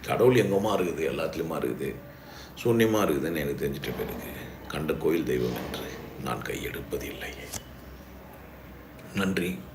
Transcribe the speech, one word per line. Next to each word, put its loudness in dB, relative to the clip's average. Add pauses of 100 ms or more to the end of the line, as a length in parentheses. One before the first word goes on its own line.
கடவுள் 8
எங்கேயுமா 4
இருக்குது, 2
எல்லாத்துலேயுமா -2
இருக்குது, 0 (720)
சூன்யமா 6
இருக்குதுன்னு 2
எனக்கு 0
தெரிஞ்சிட்ட -2
பிறகு, -6 (380)
கண்ட -2
கோயில் 2
தெய்வம் 2
என்று -6 (380)
நான் -4
கையெடுப்பதில்லை. -6 (1800)
நன்றி. 2 (240)